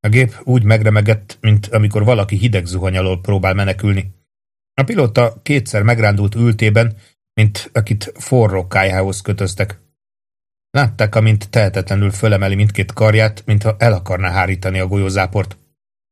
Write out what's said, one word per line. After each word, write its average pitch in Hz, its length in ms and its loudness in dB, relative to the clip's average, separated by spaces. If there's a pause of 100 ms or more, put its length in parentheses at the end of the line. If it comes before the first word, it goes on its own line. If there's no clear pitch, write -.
A 107 80 -2
gép 117 340 2
úgy 127 200 0
megremegett, 107 760 2
mint 107 260 2
amikor 104 380 0
valaki 107 320 0
hideg 98 300 0
zuhany 92 300 -4
alól 92 240 -2
próbál 95 340 0
menekülni. 98 600 -2 (600)
A 135 80 -2
pilóta 120 600 0
kétszer 113 400 -2
megrándult 104 520 2
ültében, 113 640 2 (360)
mint 107 400 0
akit 107 440 -4
forró 98 500 0
kályhához 95 540 -2
kötöztek. 101 600 -4 (920)
Látták, 110 440 0
amint 110 360 2
tehetetlenül 98 600 0
fölemeli 98 440 0
mindkét 101 380 0
karját, 107 540 2
mintha 107 320 0
el 117 140 4
akarná 92 380 -2
hárítani 92 480 -2
a 92 80 -2
golyózáport. 95 720 -2 (540)